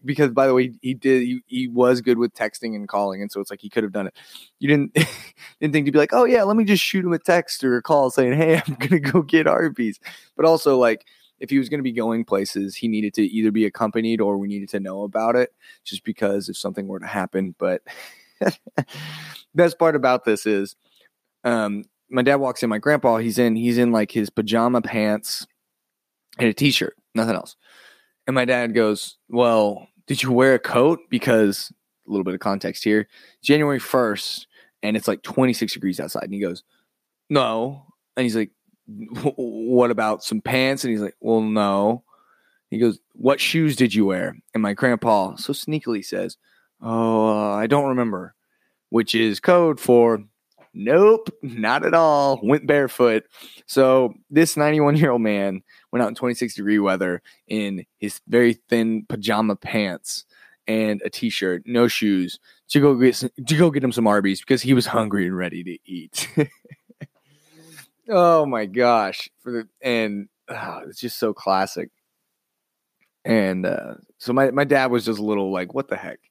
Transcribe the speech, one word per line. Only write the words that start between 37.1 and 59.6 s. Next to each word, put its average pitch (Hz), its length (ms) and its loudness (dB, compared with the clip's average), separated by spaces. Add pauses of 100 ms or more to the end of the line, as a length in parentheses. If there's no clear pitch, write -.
"No." 131 580 -2 (300)
And 131 60 -2
he's 117 140 0
like, 110 160 -2 (360)
"W-, 113 480 -8
what 120 540 0
about 107 340 -2
some 110 160 -6
pants?" 131 440 -2
And 127 80 -2
he's 107 80 -2
like, 104 200 -8
"Well, 113 200 2
no." 107 640 0 (640)
He - 80 -6
goes, 113 200 2 (140)
"What 131 280 0
shoes 156 360 0
did 117 180 2
you 104 120 2
wear?" 92 300 -4 (180)
And 110 80 0
my 101 120 -2
grandpa 110 640 0
so - 160 -8
sneakily 120 520 -6
says, - 320 -8 (440)
"Oh, 113 480 0
uh, 107 260 0
I 107 120 -2
don't 143 220 2
remember," 110 460 -4 (560)
which 110 240 0
is 110 260 0
code 170 400 4
for, 117 420 4 (500)
"Nope, 196 580 4 (120)
not 117 440 -2
at - 80 2
all. 147 480 2
Went 127 240 0
barefoot." 123 580 2 (420)
So 131 480 4 (160)
this 160 260 4
ninety-one-year-old 147 640 2
man 98 400 -2 (300)
went 120 100 -2
out 110 60 0
in 110 60 -8
twenty-six 120 400 -6
degree 104 240 0
weather 92 440 0 (260)
in 98 380 -6 (120)
his - 300 -10
very 120 260 4
thin 113 540 -2
pajama 107 480 -2
pants - 680 -6 (420)